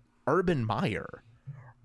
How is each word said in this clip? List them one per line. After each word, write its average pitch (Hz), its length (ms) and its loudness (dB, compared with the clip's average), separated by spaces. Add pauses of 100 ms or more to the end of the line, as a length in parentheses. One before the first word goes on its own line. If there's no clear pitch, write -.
(260)
Urban 165 380 2
Meyer. 110 580 -2 (640)